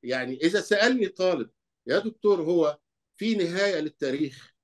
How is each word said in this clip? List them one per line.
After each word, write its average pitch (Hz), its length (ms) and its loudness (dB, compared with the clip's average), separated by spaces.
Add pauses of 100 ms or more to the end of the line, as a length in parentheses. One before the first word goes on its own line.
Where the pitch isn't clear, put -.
يعني 127 400 -6
إذا 180 180 2
سألني 214 480 2
طالب: 175 420 -2 (360)
"يا 143 120 2
دكتور، 202 440 0
هو 156 360 0 (380)
في 220 180 -2
نهاية 185 460 0
للتاريخ؟ 143 840 -6